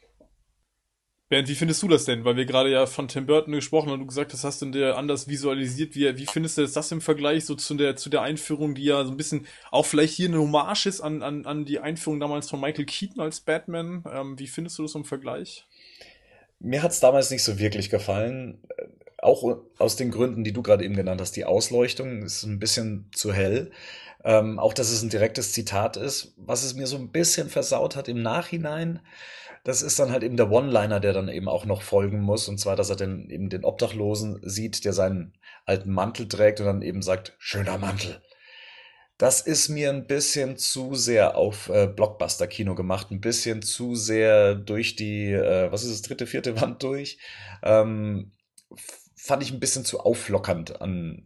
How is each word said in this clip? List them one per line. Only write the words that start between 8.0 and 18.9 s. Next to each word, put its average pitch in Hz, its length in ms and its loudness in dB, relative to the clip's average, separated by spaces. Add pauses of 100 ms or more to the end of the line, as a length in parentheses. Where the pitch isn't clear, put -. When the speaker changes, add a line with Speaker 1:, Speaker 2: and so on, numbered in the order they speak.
Speaker 1:
der 139 120 2
Einführung, 147 520 -2
die 135 80 -8
ja 143 220 4
so 131 80 -4
ein 135 40 -6
bisschen 151 300 -4 (240)
auch 135 160 2
vielleicht 156 280 2
hier 180 140 0
eine 165 120 2
Hommage 151 460 2
ist 196 140 -2
an, 156 220 -6
an, 143 240 -6
an 147 180 -4
die 143 140 -4
Einführung 151 400 -4
damals 147 320 -4
von 139 100 -6
Michael 147 260 -4
Keaton - 360 -8
als 156 180 -6
Batman? 170 640 -4 (100)
Ähm, 135 280 -8
wie 139 80 -10
findest 165 300 -8
du 156 40 -6
das 156 140 -6
im 147 80 -6
Vergleich? 135 640 -10 (920)
Speaker 2:
Mir 135 240 -2
hat's 165 160 0
damals 131 320 6
nicht 131 140 0
so 101 160 0
wirklich 104 300 0
gefallen. 113 720 -2 (640)